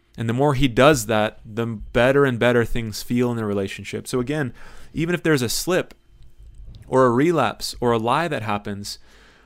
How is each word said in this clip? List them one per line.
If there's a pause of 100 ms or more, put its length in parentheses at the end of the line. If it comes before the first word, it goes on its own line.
(180)
And
the
more
he
does
that,
the
better
and
better
things
feel
in
the
relationship.
So
again, (400)
even
if
there's
a
slip (920)
or
a
relapse
or
a
lie
that
happens, (460)